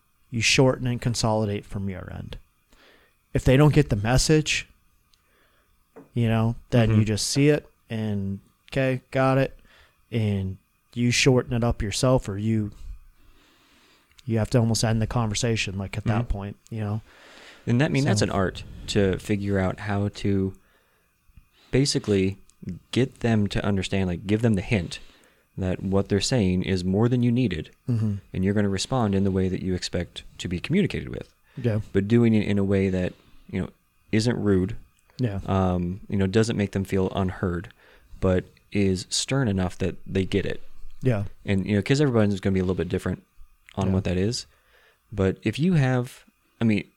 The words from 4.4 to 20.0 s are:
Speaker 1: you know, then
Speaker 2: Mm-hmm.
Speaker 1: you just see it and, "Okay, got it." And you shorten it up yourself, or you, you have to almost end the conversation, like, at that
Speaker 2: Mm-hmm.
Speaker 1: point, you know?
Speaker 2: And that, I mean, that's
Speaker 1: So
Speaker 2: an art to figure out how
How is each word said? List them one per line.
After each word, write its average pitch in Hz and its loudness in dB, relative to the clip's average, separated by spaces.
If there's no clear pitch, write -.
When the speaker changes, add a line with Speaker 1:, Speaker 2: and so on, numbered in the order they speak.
Speaker 1:
you 117 0
know, 113 0
then 117 4
Speaker 2:
Mm-hmm. 110 4
Speaker 1:
you 107 4
just 104 -2
see 143 2
it 147 0
and, 101 -4
"Okay, 131 -2
got 131 2
it." - 0
And 98 -2
you 120 0
shorten 127 2
it 117 0
up 117 0
yourself, 127 0
or 98 -6
you, 107 -2
you 113 -2
have 107 -2
to 127 4
almost 113 2
end 110 0
the 110 0
conversation, 110 -2
like, 98 -8
at 107 -6
that 110 0
Speaker 2:
Mm-hmm. 117 -6
Speaker 1:
point, 101 -10
you 113 -8
know? 107 -4
Speaker 2:
And 120 2
that, 151 4
I - 0
mean, 139 0
that's 110 2
Speaker 1:
So - 2
Speaker 2:
an - 0
art 92 -2
to 95 2
figure 101 -2
out 92 -2
how 101 -2